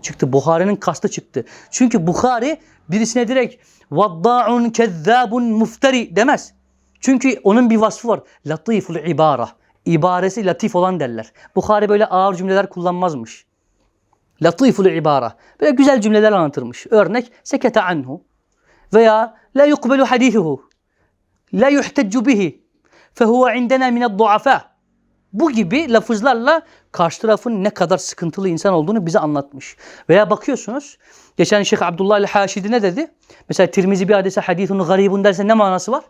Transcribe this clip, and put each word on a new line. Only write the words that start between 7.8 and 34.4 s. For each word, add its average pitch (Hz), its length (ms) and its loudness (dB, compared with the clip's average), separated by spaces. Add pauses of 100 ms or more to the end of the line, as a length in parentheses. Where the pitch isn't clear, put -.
var. 208 120 0 (260)
Latiful 160 500 -4
ibara. 151 520 0 (360)
İbaresi 180 600 0
latif 185 300 -2
olan 180 240 0
derler. 117 320 -8 (240)
Buhari 208 320 0
böyle 208 180 2
ağır 185 280 0
cümleler 190 340 -2
kullanmazmış. 180 760 -6 (960)
Latiful 190 440 2
ibara. 151 500 0 (240)
Böyle 294 120 2
güzel 269 280 4
cümleler 214 320 4
anlatırmış. 143 580 -4
Örnek, 214 420 0 (120)
"Sekete 240 380 0
anhu." 156 400 -6 (720)
Veya, 220 420 4 (200)
"La 277 80 6
yukbelu 277 400 2
hadithuhu. 220 640 0 (840)
La 220 140 2
yuhteccu 254 580 0
bihi. 202 360 0 (520)
Fehuve 240 440 2
indena 254 320 0
mined 233 280 -2
duafa." 214 520 2 (640)
Bu 285 180 0
gibi 226 420 -2
lafızlarla 240 680 0 (300)
karşı - 280 -2
tarafın 214 440 -2
ne 208 60 0
kadar 185 280 -2
sıkıntılı 180 500 -6
insan 175 260 0
olduğunu 170 320 -2
bize 165 120 -4
anlatmış. 143 580 -8 (320)
Veya 185 220 4
bakıyorsunuz, 240 680 -6 (380)
geçen 202 260 2
Şeyh 202 200 -2
Abdullah 190 360 0
el-Haşidi 202 520 -2
ne 240 120 0
dedi? 202 280 -4 (380)
Mesela 175 220 0
Tirmizi 190 380 0
bir 208 60 4
hadise 190 260 0